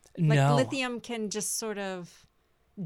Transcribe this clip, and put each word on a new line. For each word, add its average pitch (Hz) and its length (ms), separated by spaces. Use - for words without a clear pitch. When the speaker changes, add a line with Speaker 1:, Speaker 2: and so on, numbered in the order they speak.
Speaker 1:
Like 151 200
Speaker 2:
No. 139 180
Speaker 1:
lithium 254 460
can 220 280
just 208 300
sort 214 180
of 185 480